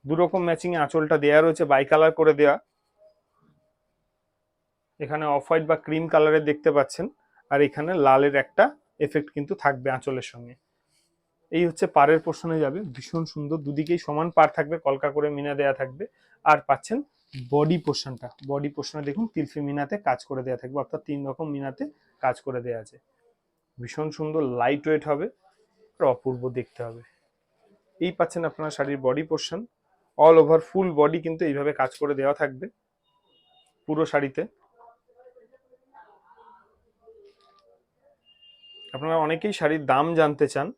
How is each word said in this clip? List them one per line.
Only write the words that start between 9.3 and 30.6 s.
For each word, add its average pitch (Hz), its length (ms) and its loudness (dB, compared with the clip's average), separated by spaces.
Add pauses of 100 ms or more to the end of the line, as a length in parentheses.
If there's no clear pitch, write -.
কিন্তু 143 160 -8 (120)
থাকবে 135 320 0
আঁচলের 127 360 -8
সঙ্গে। 120 220 -20 (1040)
এই 175 120 2
হচ্ছে - 180 -2 (100)
পাড়ের 156 280 6
পোর্শনে 165 400 -4
যাবে, 143 140 -4 (160)
ভীষণ 165 380 -8
সুন্দর, 151 340 -6
দুদিকেই 151 400 -4
সমান 151 300 -4
পাড় 156 200 6
থাকবে, 156 200 -4 (100)
কলকা 139 300 -2
করে 147 200 0
মিনা 143 240 -6
দেয়া 139 200 2
থাকবে। 135 240 -10 (400)
আর 151 140 6 (100)
পাচ্ছেন 170 300 -2 (540)
বডি 156 340 2
পোর্শনটা, 131 420 -6 (200)
বডি 143 200 -4
পোর্শনে 147 400 -10
দেখুন 165 160 -4 (100)
তিলফি 151 340 -8
মিনাতে 143 260 -6 (140)
কাজ 127 100 -2 (100)
করে 131 180 -8
দেয়া 127 140 -6
থাকবে, 131 220 -10
অর্থাৎ - 260 -10
তিন 147 100 -8 (100)
রকম 147 260 -10
মিনাতে 139 300 -10 (400)
কাজ 127 120 0 (100)
করে 123 180 -6
দেয়া 120 200 -8
আছে। - 120 -20 (840)
ভীষণ 151 340 -8
সুন্দর, 156 260 -4 (180)
লাইট 143 260 0
ওয়েট 156 240 0
হবে 147 160 -2 (720)
আর 180 60 0 (100)
অপূর্ব 127 280 -6 (160)
দেখতে - 280 -12
হবে। 117 160 -18 (1000)
এই 180 140 -2
পাচ্ছেন 170 320 -2
আপনারা 156 260 -10
শাড়ির 143 300 -4
বডি 127 240 0
পোর্শন, 160 300 -6 (580)
all 160 240 10
over 160 260 6